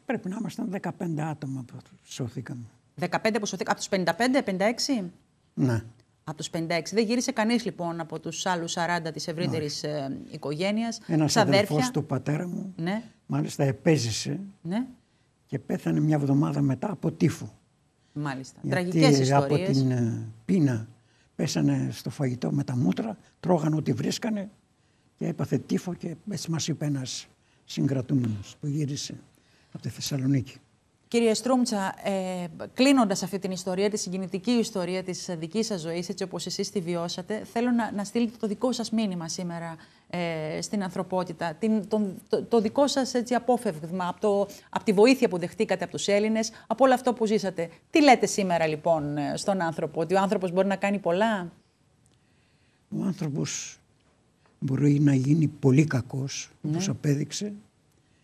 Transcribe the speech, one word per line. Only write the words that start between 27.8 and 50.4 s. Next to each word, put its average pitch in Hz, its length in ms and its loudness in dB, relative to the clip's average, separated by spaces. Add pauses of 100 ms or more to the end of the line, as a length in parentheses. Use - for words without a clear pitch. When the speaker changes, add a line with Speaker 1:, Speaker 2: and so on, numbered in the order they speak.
Speaker 1:
που 151 60 -8
γύρισε 143 480 -4 (580)
από - 100 -16
τη - 60 -8
Θεσσαλονίκη. 135 640 -2 (540)
Speaker 2:
Κύριε 233 260 4
Στρούμτσα, 226 600 0 (140)
ε, 185 380 -4 (280)
κλείνοντας 247 480 4
αυτή 196 160 -4
την 185 120 -4
ιστορία, 190 400 -2
τη 208 60 -2
συγκινητική 190 540 -4
ιστορία 185 520 0
της 180 260 -8 (100)
δικής 170 280 -2
σας 196 140 -4
ζωής, 165 280 -4
έτσι 196 160 -6
όπως 185 220 -6
εσείς 190 240 -6
τη 202 100 -4
βιώσατε, 175 720 -4
θέλω 240 180 0
να, 233 220 0
να 202 120 -4
στείλετε 233 360 -2
το 226 60 -2
δικό 233 260 0
σας 226 180 -6
μήνυμα 185 380 -2
σήμερα, 170 480 -8 (340)
ε, 165 520 -4
στην 208 200 -2
ανθρωπότητα, 180 720 -4
την, 214 340 0
τον, 208 260 0 (140)
το, - 160 0
το 233 160 4
δικό 226 280 4
σας, 262 260 0
έτσι, 247 200 0
απόφευγμα 185 720 0
από - 120 -6
το, 202 260 2 (240)
από - 140 -4
τη 220 80 6
βοήθεια 233 360 8
που 180 100 -2
δεχτήκατε 185 460 -2
από - 80 -8
τους - 160 -4
Έλληνες, 220 420 2 (160)
από 233 180 2
όλο 262 100 8
αυτό 247 180 2
που 226 140 0
ζήσατε. 190 440 0 (200)
Τι 320 120 6
λέτε 247 240 8
σήμερα, 180 400 2
λοιπόν, 151 500 0 (180)
στον 190 260 -2
άνθρωπο, 165 400 -2
ότι 165 140 0
ο 190 60 6
άνθρωπος 190 320 0